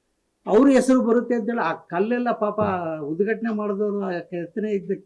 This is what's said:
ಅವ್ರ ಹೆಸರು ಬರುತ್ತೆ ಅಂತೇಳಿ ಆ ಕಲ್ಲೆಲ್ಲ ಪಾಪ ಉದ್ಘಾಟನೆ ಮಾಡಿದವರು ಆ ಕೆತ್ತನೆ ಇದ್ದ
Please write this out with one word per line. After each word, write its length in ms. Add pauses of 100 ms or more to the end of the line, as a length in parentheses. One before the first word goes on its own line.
(480)
ಅವ್ರ 220
ಹೆಸರು 320
ಬರುತ್ತೆ 340
ಅಂತೇಳಿ 240
ಆ 140
ಕಲ್ಲೆಲ್ಲ 580
ಪಾಪ 300 (400)
ಉದ್ಘಾಟನೆ 520
ಮಾಡಿದವರು 480
ಆ 100
ಕೆತ್ತನೆ 600
ಇದ್ದ 200 (140)